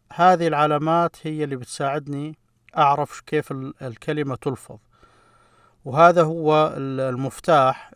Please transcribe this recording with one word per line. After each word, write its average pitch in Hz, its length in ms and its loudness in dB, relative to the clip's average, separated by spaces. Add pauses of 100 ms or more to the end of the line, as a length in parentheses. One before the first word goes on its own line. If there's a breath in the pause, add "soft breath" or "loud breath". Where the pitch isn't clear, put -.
(120)
هذه 175 360 4
العلامات 151 760 0
هي 156 220 -8
اللي 139 120 -8
بتساعدني 143 800 -8 (400)
أعرف 143 380 0
ش-، - 40 -18
كيف - 320 -6
ال-، 135 300 -12
الكلمة 139 540 -8
تلفظ. - 420 -10 (1080 soft breath)
وهذا 165 380 6
هو 156 540 0
ال-، 135 240 -8
المفتاح 131 960 0